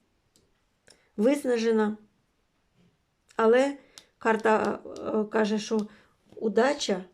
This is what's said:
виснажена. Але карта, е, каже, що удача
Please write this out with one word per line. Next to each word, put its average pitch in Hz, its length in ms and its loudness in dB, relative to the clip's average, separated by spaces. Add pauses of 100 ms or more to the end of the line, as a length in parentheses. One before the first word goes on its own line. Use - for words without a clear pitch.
(1160)
виснажена. 226 800 0 (1400)
Але 254 420 4 (400)
карта, 220 680 0
е, - 380 -4
каже, 214 360 -2
що 214 280 -4 (480)
удача 220 680 0 (100)